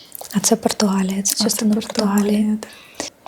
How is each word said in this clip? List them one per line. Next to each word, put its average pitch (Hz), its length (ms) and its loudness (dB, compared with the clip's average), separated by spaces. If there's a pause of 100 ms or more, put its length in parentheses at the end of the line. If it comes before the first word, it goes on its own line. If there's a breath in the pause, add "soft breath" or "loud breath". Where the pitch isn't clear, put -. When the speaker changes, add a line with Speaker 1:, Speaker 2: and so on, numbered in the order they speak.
(360 loud breath)
Speaker 1:
А 190 40 0
це - 160 4
Португалія, 196 680 0
це 196 120 0
Speaker 2:
А - 40 -8
це 214 60 0
Speaker 1:
частина 220 300 2
Speaker 2:
Португалія, 214 480 0
Speaker 1:
Португалії. 208 380 2
Speaker 2:
так. - 100 -14 (580 loud breath)